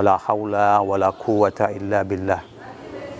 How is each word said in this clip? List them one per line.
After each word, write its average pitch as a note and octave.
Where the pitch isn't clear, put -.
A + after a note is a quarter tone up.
la F#2+
hawla G#2
wa G2
la F#2+
quwata G#2
illa G2
billah. F#2+